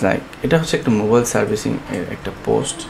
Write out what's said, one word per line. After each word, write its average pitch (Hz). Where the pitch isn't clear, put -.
like, -
এটা 135
হচ্ছে 165
একটা 127
mobile 117
servicing 107
এর 95
একটা -
post 110